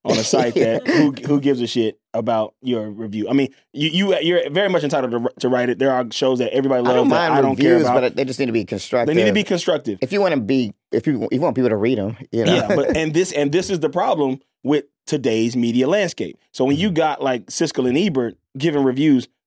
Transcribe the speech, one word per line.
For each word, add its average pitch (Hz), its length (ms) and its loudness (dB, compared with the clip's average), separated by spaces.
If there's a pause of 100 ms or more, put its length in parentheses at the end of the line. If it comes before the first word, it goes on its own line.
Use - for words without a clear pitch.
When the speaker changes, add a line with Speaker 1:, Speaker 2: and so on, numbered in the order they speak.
Speaker 1:
on - 140 0
a 110 40 -2
site 120 340 0
Speaker 2:
<laughs> - 0 -
Yeah. 113 240 2
Speaker 1:
that - 60 -12
who, 302 260 2 (140)
who 143 140 2
gives 131 220 0
a 117 40 -2
shit 113 320 -2 (140)
about 110 480 -2
your 117 300 -4
review? 104 400 -6
I - 20 -2
mean, 135 220 0 (180)
you, 151 160 -2
you, 185 320 0
you're 170 300 0
very 190 180 0
much 170 160 0
entitled 135 280 -2
to, 120 280 -4
to 127 80 0
write 123 220 0
it. 117 80 -2
There 135 120 2
are 127 220 0
shows 131 280 0
that 123 120 -2
everybody 131 280 2
Speaker 2:
I - 20 0
Speaker 1:
loves 123 140 2
Speaker 2:
don't 123 120 4
Speaker 1:
that 165 220 2
Speaker 2:
mind - 40 2
Speaker 1:
I 139 60 4
don't 135 120 4
Speaker 2:
reviews, 165 320 4
Speaker 1:
care 123 60 2
about. 123 120 4
Speaker 2:
but 123 140 0
they 139 100 0
just 131 120 -8
need 139 80 0
to 117 60 -2
be 110 140 0
constructive. 120 480 -2
Speaker 1:
They 180 80 4
need - 60 4
to - 60 2
be 202 100 2
constructive. 190 580 -2
Speaker 2:
If 135 100 -4
you 202 80 0
wanna 170 200 2
be, 117 340 0 (160)
if - 160 -2
you, 123 260 -2
you 127 80 0
want 156 160 0
people 123 140 2
to 107 60 0
read 113 220 0
'em, 104 200 -6 (140)
you 113 120 0
know? - 100 4
Speaker 1:
Yeah, - 220 0
but, 139 220 0
and 156 160 -2
this, 180 180 0
and 147 180 0
this 185 200 -2
is 175 100 -4
the 151 80 0
problem 147 520 -2 (220)
with 143 220 0 (220)
today's 120 500 0
media 120 320 2
landscape. 170 480 -2 (160)
So 131 140 -2
when 143 100 2
you 190 120 0
Speaker 2:
Mm-hmm. 175 80 -2
Speaker 1:
got, 156 260 -2
like, 127 240 -4
Siskel 143 420 -2
and 123 80 0
Ebert 139 400 -2 (220)
giving 143 260 0
reviews, 131 420 2 (200)